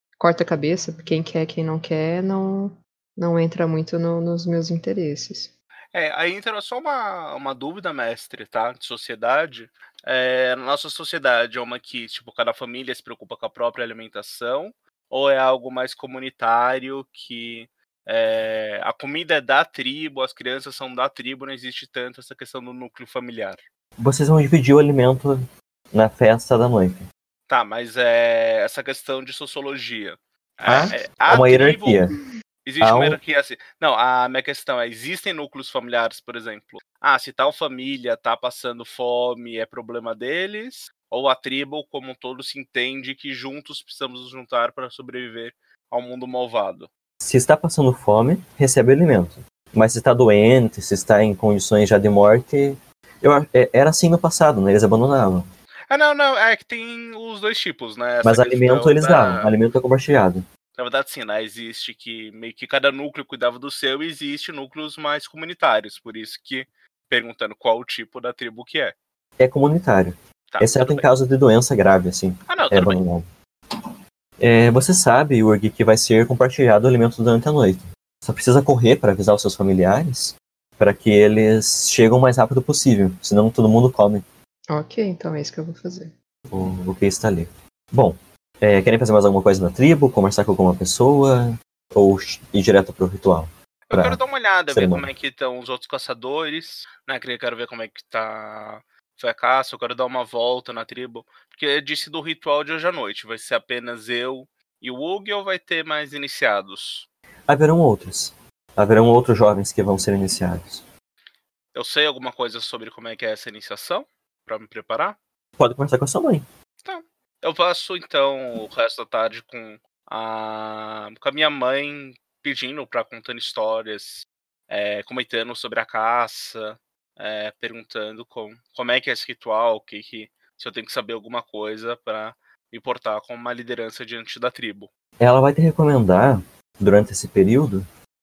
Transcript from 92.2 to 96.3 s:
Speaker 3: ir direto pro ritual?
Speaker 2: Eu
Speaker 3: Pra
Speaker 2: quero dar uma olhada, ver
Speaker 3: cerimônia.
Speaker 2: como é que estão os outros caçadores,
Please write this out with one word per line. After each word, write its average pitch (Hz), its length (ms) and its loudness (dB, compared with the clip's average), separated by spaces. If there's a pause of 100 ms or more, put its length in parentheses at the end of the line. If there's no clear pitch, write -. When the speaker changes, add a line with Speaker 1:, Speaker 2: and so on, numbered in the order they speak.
Speaker 3:
ir 101 80 2
direto 95 320 4
pro 92 120 -2
ritual? 87 400 0 (440)
Speaker 2:
Eu - 60 0
Speaker 3:
Pra 185 80 6
Speaker 2:
quero 170 120 -2
dar 262 80 -4
uma 269 140 -4
olhada, 190 300 0
ver 139 60 -4
Speaker 3:
cerimônia. 180 280 0
Speaker 2:
como 139 80 -10
é 131 40 -14
que - 120 -10
estão 127 320 -8
os 123 100 -14
outros 127 200 -12
caçadores, 147 1000 -10 (200)